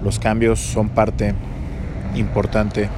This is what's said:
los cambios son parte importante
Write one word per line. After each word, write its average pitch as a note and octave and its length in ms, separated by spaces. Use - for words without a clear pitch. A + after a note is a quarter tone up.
los - 160
cambios A2+ 400
son G#2+ 300
parte G#2 440
importante G#2 840